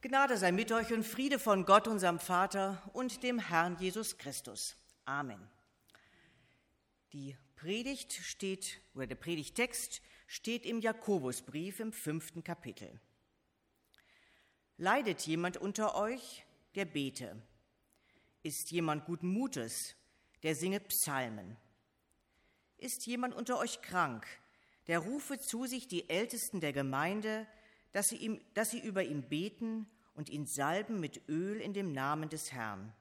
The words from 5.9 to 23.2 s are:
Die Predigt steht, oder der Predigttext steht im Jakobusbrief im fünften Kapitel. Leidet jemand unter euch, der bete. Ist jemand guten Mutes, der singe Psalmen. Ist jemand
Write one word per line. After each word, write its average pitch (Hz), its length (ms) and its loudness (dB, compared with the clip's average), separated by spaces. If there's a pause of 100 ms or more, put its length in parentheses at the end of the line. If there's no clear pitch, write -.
Die 139 240 -8 (200)
Predigt 233 560 -4
steht, - 680 -4 (140)
oder 131 120 -4
der 120 80 -6
Predigttext - 880 -4 (240)
steht - 400 -4
im 226 140 0
Jakobusbrief 180 1000 0
im 220 120 -4
fünften 160 520 -4
Kapitel. 110 560 -10 (1800)
Leidet 202 460 2
jemand 170 340 0
unter 202 380 0
euch, 226 500 -4 (300)
der 196 100 0
bete. 135 560 -6 (1000)
Ist - 300 -6
jemand 156 320 2
guten 170 240 -2
Mutes, 190 680 -2 (480)
der 156 120 2
singe 185 260 0
Psalmen. 113 760 -2 (1200)
Ist - 300 -6
jemand 247 280 0